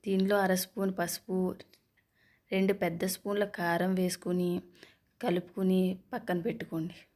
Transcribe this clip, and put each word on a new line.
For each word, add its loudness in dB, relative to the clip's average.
దీనిలో 2
అర 4
స్పూన్ -2
పసుపు, -2
రెండు 2
పెద్ద 0
స్పూన్ల -2
కారం 2
వేసుకుని 0
కలుపుకుని 2
పక్కన -2
పెట్టుకోండి. -6